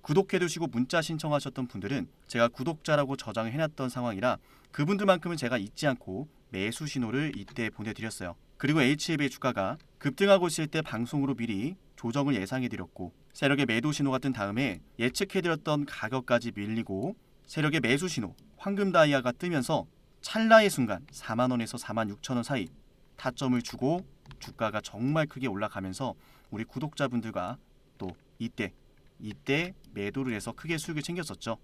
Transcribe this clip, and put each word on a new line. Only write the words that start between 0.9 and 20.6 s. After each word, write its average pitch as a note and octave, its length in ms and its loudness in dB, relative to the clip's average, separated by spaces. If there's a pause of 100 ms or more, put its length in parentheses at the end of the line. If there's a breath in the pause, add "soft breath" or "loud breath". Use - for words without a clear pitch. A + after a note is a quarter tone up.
신청하셨던 D3 680 -2
분들은 G#2 400 -4 (200)
제가 A#2 200 4
구독자라고 C#3+ 680 0
저장을 A2+ 340 -4
해놨던 D3 380 -2
상황이라 A#2+ 480 0 (340 soft breath)
그분들만큼은 F3+ 680 2
제가 B2 200 0
잊지 A2 300 -4
않고 B2 400 -4 (220)
매수 G#2+ 380 -4
신호를 C3+ 480 -2
이때 G#2+ 340 -6
보내드렸어요. G#2+ 680 -8 (220)
그리고 D3+ 240 4
H앱의 D3 480 2
주가가 A2+ 480 -2 (200)
급등하고 F#3+ 500 4
있을 D#3+ 200 -2
때 D#3+ 140 0
방송으로 C3+ 540 -2
미리 A2+ 400 -2 (200)
조정을 C3+ 400 0
예상해드렸고 G2 760 -4 (200)
세력의 C#3 320 4
매도 A#2+ 260 2
신호가 C#3 280 2
뜬 C3+ 140 0
다음에 G#2 480 -2 (180)
예측해드렸던 D#3 880 0
가격까지 A#2 680 0
밀리고 A2 600 -4 (300)
세력의 D#3 360 0
매수 C#3+ 260 2
신호, A2 280 -4 (220)
황금 G3 340 0
다이아가 C#3+ 400 6
뜨면서 D3+ 540 0 (360)
찰나의 A3 480 8